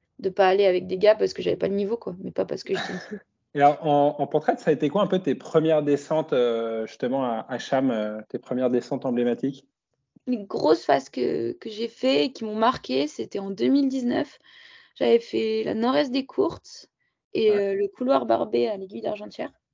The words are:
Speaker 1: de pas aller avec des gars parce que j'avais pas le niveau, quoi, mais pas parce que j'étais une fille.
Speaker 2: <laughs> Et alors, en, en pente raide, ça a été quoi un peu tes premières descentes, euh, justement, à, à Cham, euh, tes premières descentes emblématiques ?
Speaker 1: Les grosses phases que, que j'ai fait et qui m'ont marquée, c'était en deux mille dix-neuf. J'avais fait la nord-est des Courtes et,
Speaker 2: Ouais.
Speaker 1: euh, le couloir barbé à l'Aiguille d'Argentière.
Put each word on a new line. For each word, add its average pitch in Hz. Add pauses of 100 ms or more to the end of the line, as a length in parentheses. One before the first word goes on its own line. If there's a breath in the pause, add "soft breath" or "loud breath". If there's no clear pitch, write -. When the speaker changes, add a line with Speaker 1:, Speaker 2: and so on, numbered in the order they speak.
(180)
Speaker 1:
de 190
pas 185
aller 196
avec 180
des 185
gars 208
parce 196
que -
j'avais 180
pas 175
le 196
niveau, 202
quoi, 185
mais 185
pas 185
parce -
que -
j'étais -
une 180
fille. - (180)
Speaker 2:
<laughs> -
Et 143
alors, 147
en, 147
en 143
pente 151
raide, -
ça -
a 156
été 147
quoi 196
un 196
peu 190
tes 165
premières 156
descentes, 147
euh, 117
justement, 131
à, 113
à 123
Cham, 135
euh, 107
tes -
premières 127
descentes 127
emblématiques ? 120 (600)
Speaker 1:
Les 226
grosses -
phases 277
que, -
que -
j'ai 220
fait 277
et 277
qui -
m'ont 214
marquée, 254
c'était 220
en 196
deux 208
mille 277
dix-neuf. 254 (580 soft breath)
J'avais 233
fait 220
la -
nord-est 254
des 269
Courtes - (420)
et, 220
Speaker 2:
Ouais. 208
Speaker 1:
euh, 202
le 196
couloir 247
barbé 226
à 208
l'Aiguille 190
d'Argentière. 214 (240)